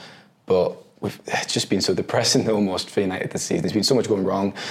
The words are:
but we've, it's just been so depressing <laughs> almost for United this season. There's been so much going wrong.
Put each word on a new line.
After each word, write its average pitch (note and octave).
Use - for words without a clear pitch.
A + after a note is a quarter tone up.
but F2+
we've, -
it's -
just -
been G2
so -
depressing A2+
<laughs> -
almost G2
for G#2
United F#2
this -
season. -
There's F2+
been G#2
so C#3
much A2+
going G2
wrong. G2